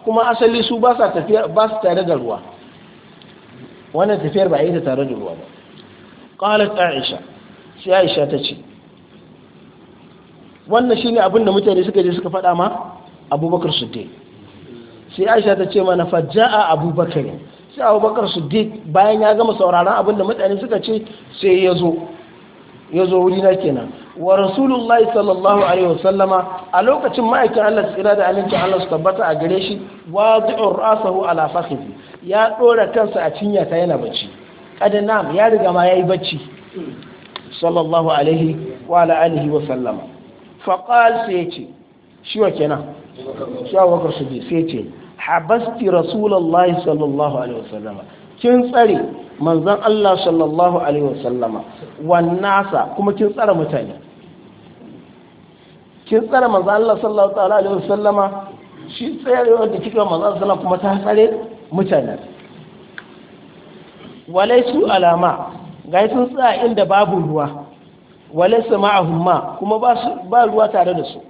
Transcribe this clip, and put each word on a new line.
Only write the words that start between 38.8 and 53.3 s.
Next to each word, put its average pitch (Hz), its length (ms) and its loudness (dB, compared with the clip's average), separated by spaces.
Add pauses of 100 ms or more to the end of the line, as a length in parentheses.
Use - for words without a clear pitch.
wa 175 160 4
ala 165 160 2
alihi 156 320 0
wa 151 160 0
sallama. 127 360 -6 (600)
Fa 185 220 0
qal, 233 400 4
sai 180 160 -2
ya 165 80 -6
ce, 120 160 -14 (560)
shi - 180 -10
wa 196 120 4
kenan? 151 420 -4 (720)
Shi 190 100 -2
Abubakar 170 380 4
Siddiq 131 340 -8
sai 165 140 0
ya 165 60 -2
ce, 131 160 -6 (340)
"Habasti 208 720 -2
Rasulullahi 175 960 2
sallallahu 147 520 -2
alaihi 123 300 -6
wasallama." 104 360 -14 (360)
Kin 247 320 2
tsare 220 300 4 (400)
manzon 165 420 0
Allah 208 420 2
sallallahu 165 540 2
alaihi 147 300 -2
wasallama. 123 520 -6 (440)
Wan 170 360 2
nasa, 196 560 0
kuma 202 180 0
kin 202 180 0